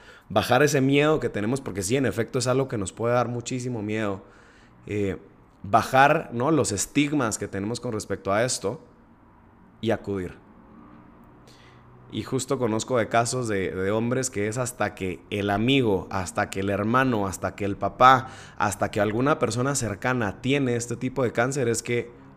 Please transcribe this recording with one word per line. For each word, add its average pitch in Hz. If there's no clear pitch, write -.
bajar 120
ese 143
miedo 143
que 120
tenemos, 110
porque 98
sí, 107
en 135
efecto, 113
es 120
algo 131
que 120
nos 95
puede 117
dar 120
muchísimo 120
miedo. 104
Eh, 101
bajar, 131
¿no? 123
Los 131
estigmas 139
que 101
tenemos 104
con 123
respecto 98
a 107
esto 123
y 110
acudir. 98
Y 107
justo 131
conozco 113
de 107
casos 117
de, 95
de 95
hombres 123
que 104
es 110
hasta 117
que 92
el 101
amigo, 110
hasta 98
que 95
el 98
hermano, 107
hasta 92
que 101
el 98
papá, 123
hasta 104
que 107
alguna 123
persona 123
cercana 113
tiene 127
este 117
tipo 127
de 110
cáncer, 127
es 113
que 120